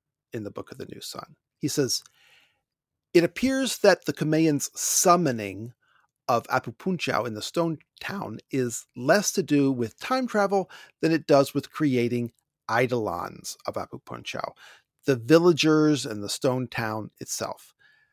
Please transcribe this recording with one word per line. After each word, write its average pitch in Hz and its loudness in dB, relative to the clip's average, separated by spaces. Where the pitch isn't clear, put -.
in 110 -8
the 104 -10
Book - -12
of - -16
the - -12
New - -16
Sun. - -14
He 151 -4
says, 127 -2
It 170 6
appears 262 -2
that 196 4
the 143 -2
Kumeyaan's 156 0
summoning 120 0
of 117 0
Apupunchao 127 -2
in 113 -6
the 104 -10
Stone 165 -4
Town 175 -10
is 127 -4
less 156 2
to 185 -2
do 143 2
with 120 -4
time 262 -2
travel 196 0
than 160 2
it 160 0
does 139 6
with - -4
creating 120 0
eidolons 110 -2
of - -4
Apupunchao, - -10
the 135 2
villagers 151 4
and 107 -8
the 101 -8
stone 127 -2
town 110 -6
itself. - -10